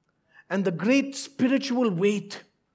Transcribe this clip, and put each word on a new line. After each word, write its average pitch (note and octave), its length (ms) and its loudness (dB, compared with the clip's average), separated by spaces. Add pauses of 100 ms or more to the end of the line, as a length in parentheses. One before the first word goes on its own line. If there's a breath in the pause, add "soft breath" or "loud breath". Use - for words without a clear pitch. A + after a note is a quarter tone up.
(500 soft breath)
And F#3+ 140 -2
the F#3+ 80 0
great B3+ 420 0
spiritual B3+ 760 0
weight G3+ 520 -2 (320)